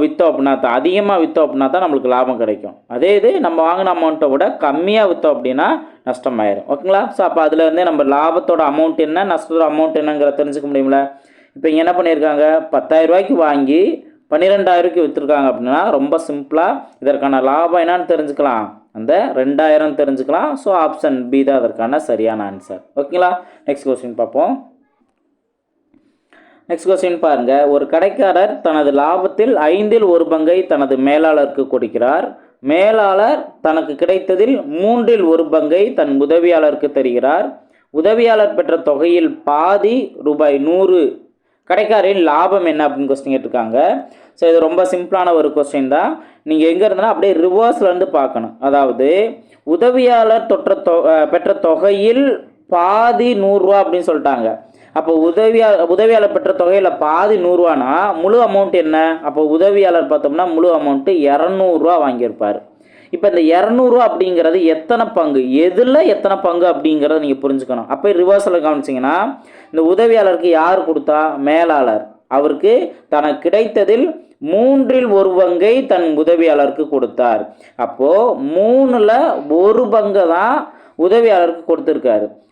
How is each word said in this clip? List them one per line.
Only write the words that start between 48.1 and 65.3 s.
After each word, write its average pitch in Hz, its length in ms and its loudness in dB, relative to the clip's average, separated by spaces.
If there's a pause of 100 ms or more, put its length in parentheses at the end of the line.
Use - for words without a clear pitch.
பார்க்கணும். 127 500 -2
அதாவது, 135 480 0 (580)
உதவியாளர் 226 840 2
தொற்ற 196 220 0 (140)
தொ-, 170 200 2
அஹ், 156 240 4
பெற்ற 175 220 0 (120)
தொகையில் 202 600 2 (440)
பாதி 214 640 2
நூறு 196 300 0
ரூபா 196 160 4
அப்படின்னு 175 300 -2
சொல்லிட்டாங்க. 135 380 -2 (460)
அப்போ 160 260 -2
உதவியா-, 214 640 2 (100)
உதவியாளர் 214 420 2
பெற்ற - 180 -2
தொகையில 185 460 2
பாதி 170 400 0
நூறு 180 220 0
ரூபானா 143 300 0 (300)
முழு 202 200 0
அமௌண்ட் 196 380 0
என்ன? 156 180 0 (280)
அப்போ 147 220 -4
உதவியாளர் 170 640 2
பார்த்தோம்னா 151 420 -2
முழு 165 220 2
அமௌண்ட் 143 360 -2 (140)
இருநூறு 175 580 0
ரூபா 170 160 2
வாங்கியிருப்பாரு. 120 600 -4 (540)
இப்போ 185 160 -2
இந்த 175 200 2
இருநூறு 226 440 2
ரூபா 240 140 4
அப்படிங்கிறது 175 520 0 (160)
எத்தனை 233 300 -2 (120)
பங்கு, 151 240 0 (240)